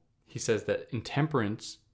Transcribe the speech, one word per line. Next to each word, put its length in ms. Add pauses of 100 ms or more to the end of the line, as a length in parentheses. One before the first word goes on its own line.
(260)
he 120
says 260
that 280
intemperance 880 (140)